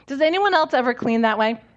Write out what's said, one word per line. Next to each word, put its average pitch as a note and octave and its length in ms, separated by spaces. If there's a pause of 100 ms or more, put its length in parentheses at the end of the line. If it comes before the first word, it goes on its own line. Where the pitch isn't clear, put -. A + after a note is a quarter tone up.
Does C#4 160
anyone F#4 320
else D#4 200
ever B3+ 200
clean A3+ 280
that A3 160
way? A3 220 (160)